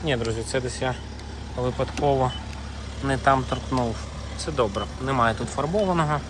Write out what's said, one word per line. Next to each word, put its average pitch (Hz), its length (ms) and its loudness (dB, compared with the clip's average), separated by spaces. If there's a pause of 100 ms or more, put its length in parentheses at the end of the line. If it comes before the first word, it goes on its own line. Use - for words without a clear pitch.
Ні, 143 140 2
друзі, 113 260 -2
це 131 180 0
десь 127 200 -4
я 127 120 0 (640)
випадково 127 720 2 (720)
не 135 140 2
там 135 260 6
торкнув. 123 520 0 (420)
Це - 140 -4
добре, 107 340 2 (160)
немає 123 340 4
тут 117 140 -4
фарбованого. 165 720 2 (100)